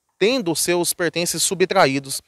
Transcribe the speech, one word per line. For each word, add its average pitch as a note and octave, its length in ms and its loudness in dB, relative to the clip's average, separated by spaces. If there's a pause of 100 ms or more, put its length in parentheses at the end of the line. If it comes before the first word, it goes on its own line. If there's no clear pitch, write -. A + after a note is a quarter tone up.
(160)
tendo G3 380 0
seus F3 400 -2
pertences E3+ 480 -2
subtraídos D#3+ 840 0